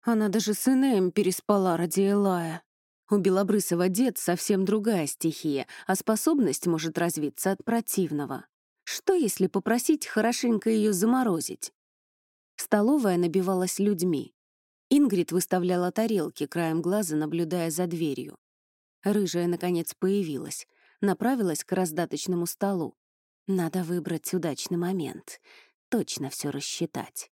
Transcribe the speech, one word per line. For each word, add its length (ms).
Она 280
даже 260
с 120
Инеем 440
переспала 640
ради 320
Элая. 540
У 60
Белобрысова 720
дед 300
совсем 480
другая 400
стихия, 640
а 100
способность 720
может 320
развиться 540
от 120
противного. 840
Что, 300
если 340
попросить 580
хорошенько 640
ее 220
заморозить? 800
Столовая 600
набивалась 640
людьми. 540
Ингрид 420
выставляла 600
тарелки, 520
краем 360
глаза 340
наблюдая 560
за 160
дверью. 480
Рыжая, 440
наконец, 460
появилась, 720
направилась 640
к 80
раздаточному 760
столу. 500
Надо 360
выбрать 500
удачный 440
момент, 600
точно 400
все 220
рассчитать. 800